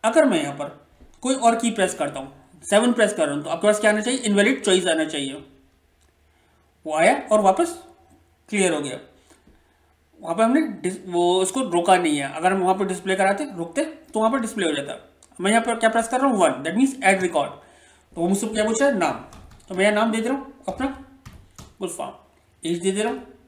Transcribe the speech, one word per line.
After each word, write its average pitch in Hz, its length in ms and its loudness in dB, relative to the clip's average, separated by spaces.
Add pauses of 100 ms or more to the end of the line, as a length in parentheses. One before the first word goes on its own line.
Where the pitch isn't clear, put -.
अगर 320 220 4
मैं 175 180 2
यहाँ 143 100 -8
पर - 340 -12 (340)
कोई 262 140 0
और 233 200 4
की 226 160 -2
press - 220 0
करता 143 260 -4
हूँ, - 320 -18 (120)
seven 233 300 4
press 220 200 2
कर 165 120 0
रहा 143 100 -4
हूँ, 147 80 -6
तो - 60 -10
आपके 170 180 0
पास 208 120 4
क्या 214 120 2
आना 208 100 0
चाहिए? 208 180 -2
Invalid 208 460 2
choice 185 220 2
आना 160 180 0
चाहिए। 139 280 -6 (1500)
वो 156 100 -4
आया 202 360 2
और 214 100 4
वापस 190 420 2 (640)
clear 190 240 2
हो 147 80 -2
गया। 131 180 -8 (1200)
वहाँ 165 140 -6
पे 220 80 2
हमने 262 180 4
डिस-, 185 440 -6
वो 175 360 2
उसको 226 200 -2
रोका 175 360 2
नहीं 156 200 0
है। 139 160 -6
अगर 175 200 0
हम 190 80 0
वहाँ 185 140 2
पे 196 100 -2
डिस्प्ले 185 300 -4
कराते, 196 400 0
रुकते, 170 300 -4
तो - 340 -10
वहाँ 226 120 2
पर 262 80 -2
display 214 260 -4
हो 151 100 0
जाता। - 380 -10 (280)
मैं 196 100 2
यहाँ 226 120 4
पर 233 120 -2
क्या 233 140 2
press 226 180 0
कर 262 140 -2
रहा 277 60 2
हूँ? 226 120 0
वन, 170 100 6
that 151 260 -6
means 269 180 2
add 190 260 2
record। 170 300 -2 (680)
तो 170 60 -6
वो 175 60 0
मुझसे 196 200 0
क्या 214 180 -2
पूछा 226 200 0
है? 262 120 2
नाम। 151 420 -4 (300)
तो 185 60 -10
मैं 185 60 0
यहाँ 208 140 4
नाम 220 160 2
दे 220 100 -2
दे 233 80 -4
रहा 277 80 -2
हूँ - 300 -16
अपना, - 380 -8 (760)
गुलफाम। - 340 -10 (560)
एज 170 100 -2
दे 190 120 0
दे 202 120 -2
रहा 240 100 -2
हूँ। 254 140 -12 (200)